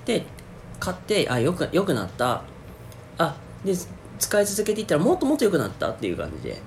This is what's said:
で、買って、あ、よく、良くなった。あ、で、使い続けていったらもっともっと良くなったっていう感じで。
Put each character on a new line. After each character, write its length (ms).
で、 220
買 120
っ 40
て、 340
あ、 100
よ 120
く、 200
良 120
く 100
な 100
っ 60
た。 320
あ、 200
で、 100
使 220
い 60
続 180
け 100
て 60
い 40
っ 20
た 100
ら 60
も 120
っ 40
と 60
も 120
っ 20
と 60
良 60
く 80
な 100
っ 20
た 200
っ 60
て 100
い 60
う 40
感 140
じ 0
で。 240